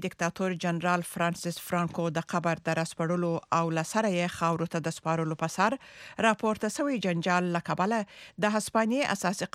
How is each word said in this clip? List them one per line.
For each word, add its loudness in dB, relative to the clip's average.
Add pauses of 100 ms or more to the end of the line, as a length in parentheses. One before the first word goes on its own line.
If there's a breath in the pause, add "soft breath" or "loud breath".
دیکتاتور -2 (120)
جنرال 2
فرانسیس -2
فرانکو 0 (120)
د -2
قبر 0
د 0
رسپړلو 0 (260)
او 2
له 0
سره 2
یې 0
خاورو 0
ته 0
د -2
سپارلو 0
په -2
سر 2 (500 loud breath)
راپورته 2
سوی 0
جنجال 2
له 0
کبله 2 (460 loud breath)
د 2
هسپانیې 2
اساسي -2